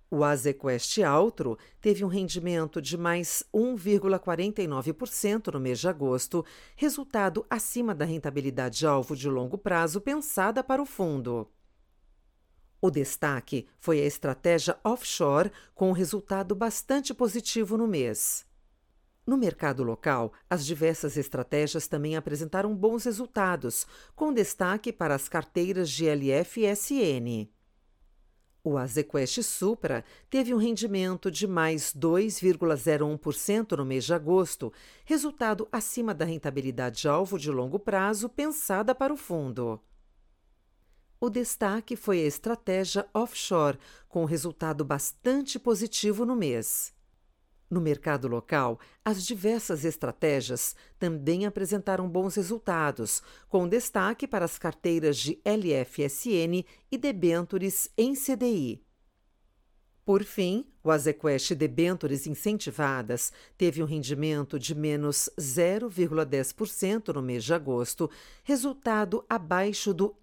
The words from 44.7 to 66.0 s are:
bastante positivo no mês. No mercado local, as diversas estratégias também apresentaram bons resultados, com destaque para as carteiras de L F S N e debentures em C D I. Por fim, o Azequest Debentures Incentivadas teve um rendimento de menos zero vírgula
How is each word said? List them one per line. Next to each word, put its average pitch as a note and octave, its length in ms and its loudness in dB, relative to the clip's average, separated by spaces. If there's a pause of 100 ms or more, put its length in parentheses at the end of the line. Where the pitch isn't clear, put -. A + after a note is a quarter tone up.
bastante B3 760 -2
positivo G#3+ 640 0
no B3+ 80 0
mês. C3 600 -2 (760)
No F3 120 0
mercado D3 480 0
local, A#2+ 500 0 (260)
as G3 220 0
diversas G#3 580 -2
estratégias C3+ 920 -2 (240)
também E3 460 0
apresentaram F#3+ 640 -2
bons F#3 280 0
resultados, E3+ 840 0 (280)
com F3+ 200 2
destaque G#3 560 0
para G3+ 200 -2
as E3 120 -4
carteiras D#3+ 600 0
de C#3 280 -4
L G3+ 280 2
F C3+ 280 -2
S D3 300 -2
N F3 340 2 (280)
e C4 40 -4
debentures F#3 1040 0
em B3+ 160 4
C C4+ 220 -2
D B3 100 0
I. D3+ 360 -2 (1200)
Por G3+ 180 4
fim, G3+ 420 -2 (200)
o D#3 80 4
Azequest D3 640 2
Debentures D3+ 720 0
Incentivadas C#3 1040 -2 (260)
teve E3 240 2
um D#3 40 0
rendimento D3 760 -2
de C#3 120 -4
menos D3 560 0 (120)
zero F3 480 0
vírgula D#3+ 360 2